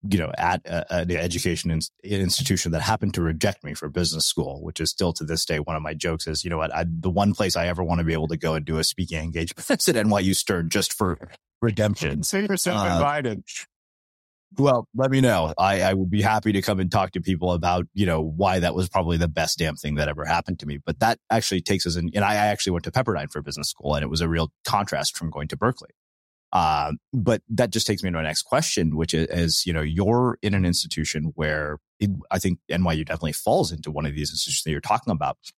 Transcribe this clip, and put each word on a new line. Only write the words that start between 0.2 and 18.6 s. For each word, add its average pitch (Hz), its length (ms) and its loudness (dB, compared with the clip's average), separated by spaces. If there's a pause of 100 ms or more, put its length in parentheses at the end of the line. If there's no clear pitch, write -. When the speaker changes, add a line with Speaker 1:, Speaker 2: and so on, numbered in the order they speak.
Speaker 1:
at 87 260 0
a, 85 300 -4
an 87 160 0
education 85 600 0
ins-, 80 200 -2 (120)
institution 92 680 0
that 80 80 0
happened 107 340 0
to 90 60 0
reject 82 420 0
me 76 120 -10
for 76 160 -8
business 82 340 0
school, 69 380 -2
which 82 180 -8
is 80 100 -2
still 87 220 -2
to 82 120 -6
this 80 200 -2
day, 80 140 -2
one 78 180 -4
of 76 60 -4
my 76 100 -6
jokes 82 340 -4
is, 78 180 -4
you 90 60 -4
know 85 60 -2
what, 78 180 -2
I, 85 140 0
the 82 220 -2
one 101 240 4
place 95 220 0
I 85 100 0
ever 90 160 -2
wanna 85 220 0
be 82 100 0
able 78 140 -2
to 80 100 -2
go 80 160 0
and 78 100 -2
do 78 140 -2
a 78 60 2
speaking 85 340 -2
engagement 80 520 -6
<laughs> 262 100 2
is - 80 2
at - 80 4
N 107 120 4
Y 101 120 4
U 95 140 4
Stern, 85 360 0
just - 220 0
for 87 380 -2 (300)
redemption. 107 520 2
Speaker 2:
Consider 196 420 0
yourself 175 260 0
Speaker 1:
Uh, 95 140 2
Speaker 2:
invited. 143 500 0 (1120)
Speaker 1:
Well, 131 380 4
let 131 160 2
me 135 80 6
know. 92 360 4
I, 95 260 4
I 95 100 4
would 95 180 0
be 101 120 2
happy 110 300 2
to 98 80 4
come 95 200 0
and 92 100 0
talk 95 220 2
to 92 80 -4
people 90 320 0
about, 87 420 2
you 101 100 2
know, 82 160 2
why 90 380 2
that 87 160 0